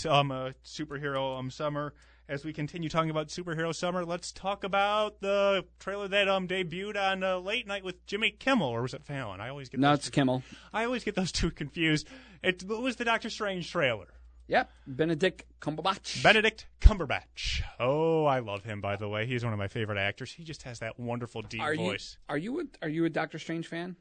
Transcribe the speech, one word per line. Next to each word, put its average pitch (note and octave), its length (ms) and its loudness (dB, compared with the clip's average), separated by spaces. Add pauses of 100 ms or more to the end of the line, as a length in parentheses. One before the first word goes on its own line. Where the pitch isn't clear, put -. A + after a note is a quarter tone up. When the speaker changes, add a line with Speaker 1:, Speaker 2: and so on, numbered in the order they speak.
Speaker 1:
um, C#3+ 240 6
uh, C3 200 -6 (140)
superhero, C#3 760 -4
um, B2+ 120 -6
summer. D3 420 -4 (360)
As C#3+ 160 -4
we D#3 80 -6
continue D#3 360 -4
talking D#3+ 220 2
about D#3 180 -2
superhero E3 460 -4
summer, F3+ 320 -2
let's E3+ 260 -6
talk G3 320 -6
about G#3 560 2
the G3 460 2 (140)
trailer G3+ 280 -6
that, G3 200 4
um, F#3+ 200 2
debuted F#3 480 -4
on, F#3+ 280 0
uh, F#3 160 0
Late G#3+ 260 -4
Night G3+ 180 -6
with F#3 220 -10
Jimmy G#3 240 0
Kimmel, A#3+ 380 2
or A#2 120 -2
was B2 140 -4
it C#3 100 -12
Fallon? A#2 360 -8
I A2 100 -8
always C#3 180 -12
get B2+ 120 -2
Speaker 2:
No, C#3+ 100 6
Speaker 1:
those D3 80 6
Speaker 2:
it's - 80 -8
Speaker 1:
two, - 60 -8
Speaker 2:
Kimmel. B2+ 300 4 (300)
Speaker 1:
I G#3+ 120 0
always A#3+ 200 0
get G3+ 120 -2
those F#3 160 0
two - 180 2
confused. D#3 580 0 (340)
It, F3+ 200 0
it F#3 60 -12
was A3+ 280 -2
the A#3+ 80 -4
Doctor A3+ 240 0
Strange F#3+ 420 -4
trailer. B2 360 0 (400)
Speaker 2:
Yep, A3 240 2 (160)
Benedict D#3+ 580 0 (160)
Cumberbatch. D#3+ 640 -2
Speaker 1:
Benedict G#3+ 440 6 (140)
Cumberbatch. - 840 4 (160)
Oh, D#3 460 4
I C3+ 140 6
love G2+ 260 -6
him, G#2+ 160 -6
by G2+ 160 0
the G#2 120 -4
way. G#2+ 180 0
He's B2 180 -2
one A#2 80 0
of G#2 60 -2
my G2 100 0
favorite G#2+ 300 -2
actors. G2+ 340 -4
He E3+ 120 -16
just D#3 180 -12
has A#2+ 160 -12
that A2+ 200 -8
wonderful A#2+ 440 -6
deep A2 180 -8
Speaker 2:
Are D#3 140 0
you, D#3+ 100 -2
Speaker 1:
voice. G3 320 -4 (120)
Speaker 2:
are D3 100 -2
you A#3 220 -4
a, E4+ 40 -4 (180)
are E3 60 -4
you D#3+ 160 0
a E3 60 2
Doctor D#3 280 -4
Strange E3 280 -6
fan? F3 340 -8